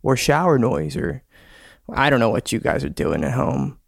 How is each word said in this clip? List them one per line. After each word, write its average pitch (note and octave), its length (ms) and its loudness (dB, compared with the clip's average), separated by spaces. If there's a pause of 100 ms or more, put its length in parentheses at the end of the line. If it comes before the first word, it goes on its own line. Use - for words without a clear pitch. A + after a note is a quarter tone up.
or C3 140 2
shower D3+ 420 2
noise, A#2 380 0
or G#2 280 -6 (640)
I C3+ 200 2
don't C3 120 4
know A2+ 80 4
what - 240 -2
you A2+ 60 -2
guys - 240 -2
are - 60 -4
doing D2+ 360 -2
at - 80 -2
home. - 440 -2 (100)